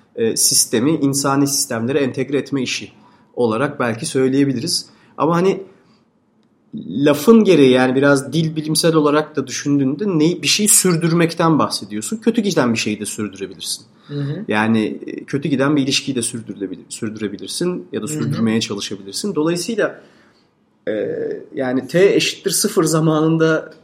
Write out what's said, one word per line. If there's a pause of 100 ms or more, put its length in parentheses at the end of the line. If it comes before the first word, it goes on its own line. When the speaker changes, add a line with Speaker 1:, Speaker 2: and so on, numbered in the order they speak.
(160)
Speaker 1:
e,
sistemi
insani
sistemlere
entegre
etme
işi (440)
olarak
belki
söyleyebiliriz. (280)
Ama
hani (1120)
lafın
gereği,
yani
biraz
dil
bilimsel
olarak
da
düşündüğünde
ne,
bir
şeyi
sürdürmekten
bahsediyorsun.
Kötü
giden
bir
şeyi
de
sürdürebilirsin. (220)
Speaker 2:
Hı
hı.
Speaker 1:
Yani,
e,
kötü
giden
bir
ilişkiyi
de
sürdürülebilir-,
sürdürebilirsin
ya
da
Speaker 2:
Hı
hı.
Speaker 1:
sürdürmeye
çalışabilirsin.
Dolayısıyla, (880)
e, (640)
yani
T
eşittir
sıfır
zamanında (100)